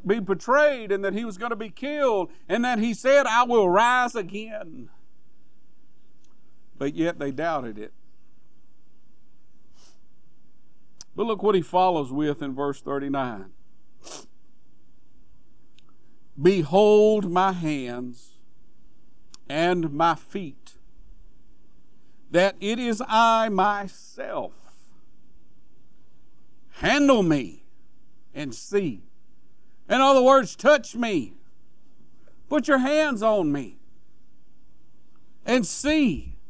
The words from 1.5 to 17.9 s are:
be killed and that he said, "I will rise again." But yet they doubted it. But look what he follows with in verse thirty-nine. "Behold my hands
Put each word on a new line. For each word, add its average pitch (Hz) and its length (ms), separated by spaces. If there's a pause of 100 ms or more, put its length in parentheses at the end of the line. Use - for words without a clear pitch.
be 208 160
killed 262 580 (180)
and 226 160
that 247 140
he 226 160
said, 269 320
"I 233 200
will 233 220
rise 240 460
again." 202 760 (1900)
But 143 160
yet 165 240
they 139 140
doubted 131 480
it. - 140 (3250)
But 196 100
look 220 160
what 202 140
he 180 80
follows 175 480
with 147 320
in 139 100
verse 139 260
thirty-nine. 139 760 (2750)
"Behold 196 920
my 185 220
hands 127 840 (1120)